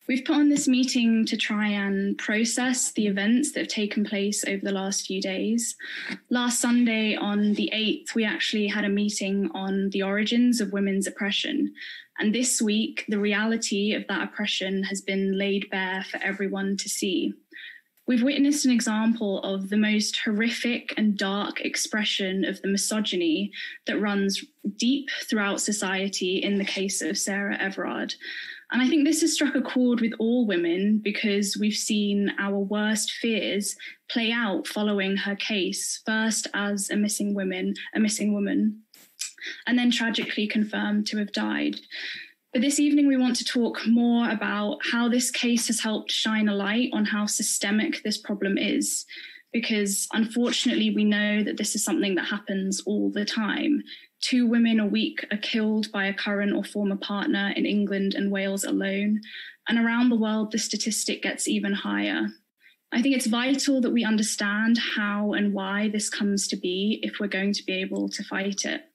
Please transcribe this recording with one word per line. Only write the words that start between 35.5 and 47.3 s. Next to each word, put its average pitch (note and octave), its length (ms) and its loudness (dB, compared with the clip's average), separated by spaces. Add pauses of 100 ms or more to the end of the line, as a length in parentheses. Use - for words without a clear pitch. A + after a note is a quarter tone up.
first A3 480 0
as G3+ 360 -2
a - 60 0
missing G#3 380 0
woman, F#3+ 400 -2 (180)
a - 60 -2
missing G#3 340 2
woman, G3+ 500 0 (840)
and A#3 100 2
then A#3+ 140 4
tragically A3+ 560 0
confirmed G#3 600 0
to G#3+ 100 -4
have G#3 140 -4
died. - 420 -2 (800)
But A#3 100 2
this C#4 180 2
evening, D4 260 6
we C4+ 120 6
want B3+ 180 4
to - 80 -4
talk - 420 0
more A#3 440 6
about G#3 480 -2 (120)
how A#3+ 200 2
this B3 200 2
case A#3+ 360 0
has A3 140 0
helped G#3+ 300 -2
shine G#3+ 380 2
a G3+ 60 2
light G#3 400 0
on G#3+ 100 2
how G#3 220 0
systemic - 760 -2